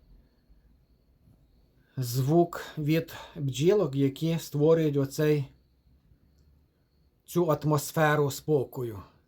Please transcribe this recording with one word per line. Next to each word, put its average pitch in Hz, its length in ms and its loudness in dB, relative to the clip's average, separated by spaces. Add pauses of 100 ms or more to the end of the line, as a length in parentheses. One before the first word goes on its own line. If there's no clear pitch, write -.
(2000)
звук 135 640 0 (160)
від 156 360 -2 (220)
бджілок, 147 600 0
які 139 440 0
створюють 151 580 2
оцей, 143 480 0 (1800)
цю - 260 0
атмосферу 151 800 0
спокою. 123 680 -4 (280)